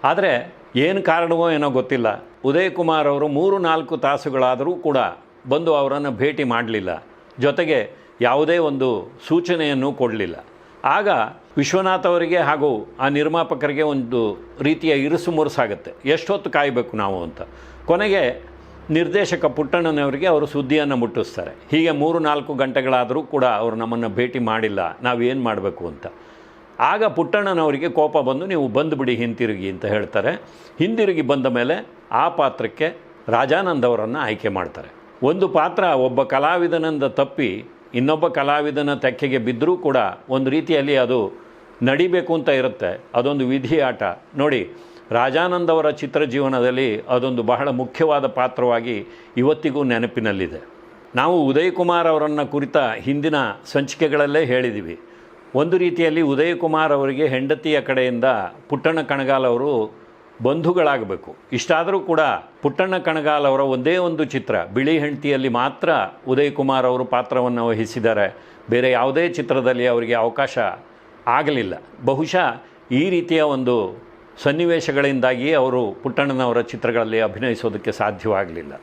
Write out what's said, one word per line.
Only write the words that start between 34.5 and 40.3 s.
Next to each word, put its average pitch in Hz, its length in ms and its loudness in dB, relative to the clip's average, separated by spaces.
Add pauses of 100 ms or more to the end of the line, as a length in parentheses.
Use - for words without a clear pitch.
ಒಂದು 180 260 2
ಪಾತ್ರ 175 340 2
ಒಬ್ಬ 131 400 2
ಕಲಾವಿದನಿಂದ 156 840 0
ತಪ್ಪಿ 131 600 -2 (300)
ಇನ್ನೊಬ್ಬ 151 340 2
ಕಲಾವಿದನ 147 680 0
ತೆಕ್ಕೆಗೆ 131 440 -2
ಬಿದ್ದರೂ 123 380 0
ಕೂಡ 143 200 0 (340)